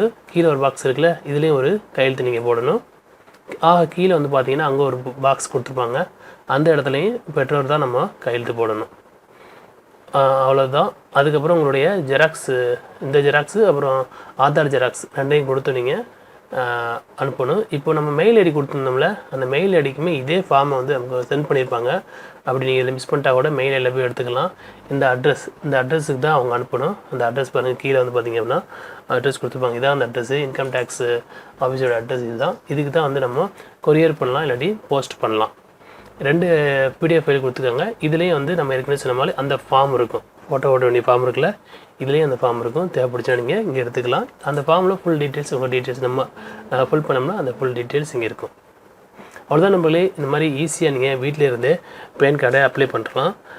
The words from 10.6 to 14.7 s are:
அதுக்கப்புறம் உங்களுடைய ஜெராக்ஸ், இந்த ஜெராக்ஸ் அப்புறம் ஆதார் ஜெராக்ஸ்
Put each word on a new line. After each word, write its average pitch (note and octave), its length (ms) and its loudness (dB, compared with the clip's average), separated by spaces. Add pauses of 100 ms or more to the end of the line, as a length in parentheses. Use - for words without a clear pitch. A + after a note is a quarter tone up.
அதுக்கப்புறம் D3+ 440 2
உங்களுடைய C#3 300 2 (180)
ஜெராக்ஸ், C#3+ 460 0 (500)
இந்த D3 180 2
ஜெராக்ஸ் D3 460 2
அப்புறம் C#3 320 2 (400)
ஆதார் D3 320 2
ஜெராக்ஸ் B2+ 340 0 (120)